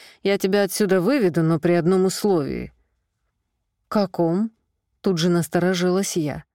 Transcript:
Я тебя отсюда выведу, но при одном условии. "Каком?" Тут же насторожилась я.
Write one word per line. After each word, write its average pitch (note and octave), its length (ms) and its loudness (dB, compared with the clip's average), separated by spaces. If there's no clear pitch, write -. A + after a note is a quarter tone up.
Я G3 140 0
тебя G3+ 260 0
отсюда F#3+ 360 0
выведу, F3+ 440 2
но D#3+ 160 2
при F3 140 2
одном F3+ 320 2
условии. D#3 680 -2
"Каком?" F#3 580 0
Тут F#3 180 0
же F3 100 0
насторожилась F3+ 880 -2
я. D3+ 380 -4